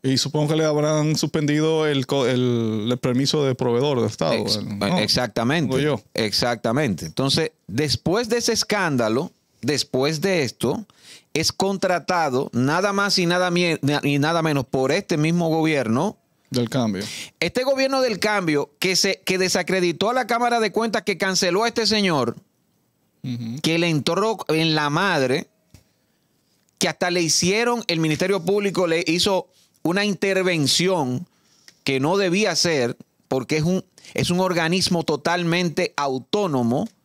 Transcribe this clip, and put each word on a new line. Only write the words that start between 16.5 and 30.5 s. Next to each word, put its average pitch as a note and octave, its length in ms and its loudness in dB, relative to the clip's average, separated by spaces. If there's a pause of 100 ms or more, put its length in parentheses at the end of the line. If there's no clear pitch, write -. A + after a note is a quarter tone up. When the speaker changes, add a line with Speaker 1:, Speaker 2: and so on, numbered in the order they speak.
Speaker 1:
cambio. G#2+ 380 -2 (340)
Speaker 2:
Este E3+ 240 -2
gobierno C4+ 380 0
del A#3 180 -2
cambio F3+ 600 0
que F#3 180 0
se, - 260 0
que F#3+ 140 0
desacreditó F3+ 720 0
a A#3+ 40 0
la B3+ 140 0
Cámara A#3+ 320 0
de G#3+ 120 0
Cuentas, A3 320 -2
que F#3+ 140 -2
canceló F#3+ 460 0
a A#3 60 0
este A3+ 160 -2
señor, F3+ 500 2 (880)
Speaker 1:
Ujú. A#2+ 380 -6
Speaker 2:
que D#3+ 160 0
le E3+ 100 2
entró E3+ 520 0 (100)
en D#3+ 260 2
la D3+ 140 0
madre, D#3 580 0 (1300)
que F3+ 100 0
hasta F3+ 220 -2
le F3 100 0
hicieron, G#3+ 680 0
el E3 140 0
Ministerio E3 420 0
Público F#3+ 440 0
le E3 200 0
hizo F3 400 0 (360)
una F#3+ 220 0
intervención F3+ 1200 0 (560)